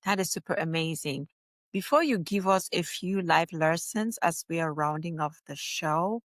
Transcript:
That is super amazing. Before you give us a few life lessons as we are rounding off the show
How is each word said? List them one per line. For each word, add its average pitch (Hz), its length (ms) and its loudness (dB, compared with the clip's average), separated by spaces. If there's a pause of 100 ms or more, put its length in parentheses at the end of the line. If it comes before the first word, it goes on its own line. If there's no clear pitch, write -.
That 190 160 2
is 180 120 0
super - 240 -4
amazing. 160 720 -2 (420)
Before 285 320 4
you 277 160 2
give 190 280 0
us 190 260 4
a - 80 2
few 190 400 -2
life 165 320 2
lessons 170 680 0
as - 280 0
we 165 100 -2
are 160 140 -2
rounding 156 460 -2
off 151 260 -4
the 143 100 -12
show 175 720 -2